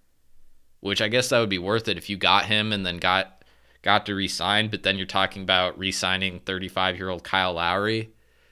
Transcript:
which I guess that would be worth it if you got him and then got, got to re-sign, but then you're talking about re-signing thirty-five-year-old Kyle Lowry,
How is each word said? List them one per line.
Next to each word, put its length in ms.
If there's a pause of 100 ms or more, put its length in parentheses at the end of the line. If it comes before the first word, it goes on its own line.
(800)
which 200
I 80
guess 200
that 100
would 100
be 100
worth 280
it 100
if 140
you 60
got 300
him 260
and 120
then 140
got, 460 (380)
got 240
to 80
re-sign, 540
but 140
then 140
you're 100
talking 360
about 360
re-signing 640
thirty-five-year-old 840
Kyle 300
Lowry, 580 (420)